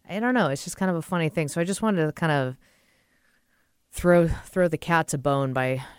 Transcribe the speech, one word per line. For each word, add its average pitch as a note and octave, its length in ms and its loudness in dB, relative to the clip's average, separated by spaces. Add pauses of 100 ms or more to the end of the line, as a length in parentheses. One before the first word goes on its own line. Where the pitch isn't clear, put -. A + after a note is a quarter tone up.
I F#3 100 -6
don't B3 140 0
know. G3+ 160 2
It's C#3 140 -4
just - 140 -12
kind F#3+ 120 0
of F3 80 0
a D#3+ 60 -4
funny E3 260 -2
thing. D#3 180 -2
So E3 140 -2
I - 20 2
just F#3+ 200 -4
wanted F#3 240 2
to D3+ 40 -4
kind D#3+ 200 -2
of C3 260 0 (1300)
throw, F3 360 4
throw - 400 0
the D#3+ 120 -4
cats E3 340 0
a D3 60 -2
bone C#3 340 0
by C3 280 -2 (180)